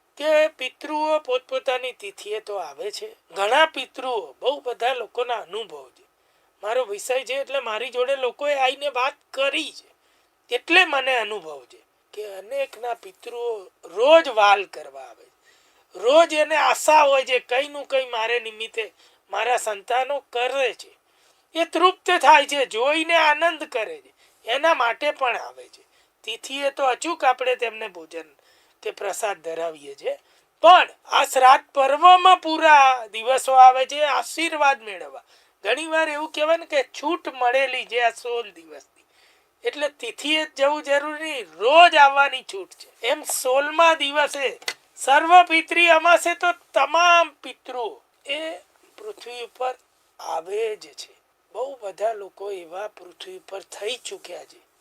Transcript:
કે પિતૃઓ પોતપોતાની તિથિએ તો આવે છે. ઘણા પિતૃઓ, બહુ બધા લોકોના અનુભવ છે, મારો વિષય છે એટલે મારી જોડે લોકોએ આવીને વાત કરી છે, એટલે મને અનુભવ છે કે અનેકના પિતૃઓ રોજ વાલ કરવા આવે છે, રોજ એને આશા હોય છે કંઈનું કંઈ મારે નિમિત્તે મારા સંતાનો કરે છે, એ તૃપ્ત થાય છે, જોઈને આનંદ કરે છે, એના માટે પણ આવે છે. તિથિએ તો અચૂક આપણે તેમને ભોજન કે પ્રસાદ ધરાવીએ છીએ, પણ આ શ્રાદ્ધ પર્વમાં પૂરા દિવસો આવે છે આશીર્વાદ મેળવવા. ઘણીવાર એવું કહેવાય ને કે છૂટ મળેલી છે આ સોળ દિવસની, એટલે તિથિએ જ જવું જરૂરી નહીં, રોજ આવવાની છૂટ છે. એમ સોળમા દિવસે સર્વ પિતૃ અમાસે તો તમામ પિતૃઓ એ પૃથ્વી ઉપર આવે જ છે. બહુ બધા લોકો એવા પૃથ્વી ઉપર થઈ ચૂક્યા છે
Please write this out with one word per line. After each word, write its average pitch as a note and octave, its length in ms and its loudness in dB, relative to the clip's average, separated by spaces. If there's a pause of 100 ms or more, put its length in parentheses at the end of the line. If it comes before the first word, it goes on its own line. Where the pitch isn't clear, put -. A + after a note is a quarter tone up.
(180)
કે D#4 300 2
પિતૃઓ D4+ 720 -4
પોતપોતાની B3+ 720 -6
તિથિએ G3+ 480 -12
તો G#3 160 -12
આવે E3+ 360 -10
છે. G#3+ 240 -14 (160)
ઘણા A3 340 2
પિતૃઓ, B3 720 -8
બહુ C#4 220 -4
બધા A#3+ 320 -4
લોકોના A#3+ 420 -6
અનુભવ E3+ 540 -14
છે, - 140 -20 (600)
મારો A#3+ 200 -2
વિષય A#3 400 -6
છે A3+ 100 -8
એટલે C4+ 260 -6
મારી A#3 300 -6
જોડે B3 260 -2
લોકોએ C4+ 400 -4
આવીને C4+ 340 -2
વાત B3+ 260 -4 (180)
કરી C#4 380 -4
છે, - 180 -20 (680)
એટલે F4 300 2
મને C4 320 -2
અનુભવ E3 480 -10
છે - 120 -20 (360)
કે G3+ 220 -14
અનેકના A#3+ 580 -8
પિતૃઓ A#3 760 -12 (120)
રોજ C#4 460 4
વાલ G3+ 360 4
કરવા C#3+ 360 -18
આવે B2+ 220 -20
છે, - 120 -20 (640)
રોજ D#4 340 4
એને D4+ 220 0
આશા D4 480 2
હોય C#4 220 2
છે B3+ 140 -2
કંઈનું C#4+ 460 -6
કંઈ C4 240 -4
મારે A#3 300 -4
નિમિત્તે A3 540 -12 (380)
મારા A3 260 -2
સંતાનો B3 600 -4
કરે B3+ 540 -4
છે, - 180 -20 (640)
એ E4 100 0
તૃપ્ત F4 460 0 (100)
થાય C#4+ 240 6
છે, C#4+ 200 -4
જોઈને D#4 500 -2
આનંદ D#4 480 0
કરે G3+ 340 -10
છે, - 140 -20 (340)
એના C#4+ 280 0
માટે C4 380 -2
પણ B3+ 260 -4
આવે B2 300 -16
છે. - 160 -20 (400)
તિથિએ C4+ 480 -8
તો C#4 140 -6
અચૂક D4+ 380 -4
આપણે B3+ 320 0
તેમને A3 320 -8
ભોજન D#3+ 420 -16 (540)
કે G#3+ 80 -8
પ્રસાદ G3 500 -6
ધરાવીએ D#3+ 540 -10
છીએ, B4+ 240 -8 (420)
પણ E4 260 8 (180)
આ C4+ 200 0
શ્રાદ્ધ C4 480 4
પર્વમાં F4+ 680 6
પૂરા D4 680 4
દિવસો B3 460 -2
આવે C4 320 8
છે C#4+ 180 -4
આશીર્વાદ C#4+ 760 0
મેળવવા. E3 420 -16 (400)
ઘણીવાર D#4+ 460 -2
એવું D4+ 220 -8
કહેવાય D#4 260 0
ને E4 80 -8
કે C#4+ 180 -2
છૂટ - 500 -8
મળેલી B3+ 520 -2
છે A3+ 160 -4
આ A#3 100 0
સોળ A#3 400 -10
દિવસની, D#3+ 540 -20 (580)
એટલે C#4+ 260 -4
તિથિએ D4 560 -4
જ D4+ 100 -14
જવું D4 280 0
જરૂરી D4+ 480 -4
નહીં, G3+ 220 -10
રોજ D#4 420 6
આવવાની C#4 480 4
છૂટ F#3 320 -14
છે. - 120 -20 (200)
એમ D4+ 160 -4
સોળમા D4+ 720 2
દિવસે C#4+ 640 -4 (360)
સર્વ E4 480 6
પિતૃ E4 340 0 (180)
અમાસે E4+ 400 2
તો F4 160 -2 (220)
તમામ E4 560 2
પિતૃઓ - 720 -12 (240)
એ C#4+ 140 -8 (580)
પૃથ્વી A#3 460 -16
ઉપર B3 300 -8 (460)
આવે G3 560 -8
જ D3+ 180 -20
છે. - 200 -20 (420)
બહુ C4 260 -10
બધા G3+ 320 -6
લોકો G3+ 380 -14
એવા F#3 360 -12
પૃથ્વી F#3 500 -20
ઉપર F#3+ 240 -16
થઈ A3+ 360 -10
ચૂક્યા F3 480 -16
છે - 140 -20 (220)